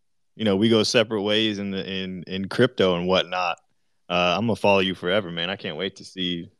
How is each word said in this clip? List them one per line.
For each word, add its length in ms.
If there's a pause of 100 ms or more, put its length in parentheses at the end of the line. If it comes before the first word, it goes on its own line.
(360)
you 100
know, 120
we 120
go 140
separate 400
ways 360
in 120
the, 180
in, 380
in 220
crypto 480
and 100
whatnot, 500 (520)
uh, 280
I'm 80
gonna 120
follow 220
you 140
forever, 380
man. 180
I 60
can't 220
wait 180
to 100
see, 540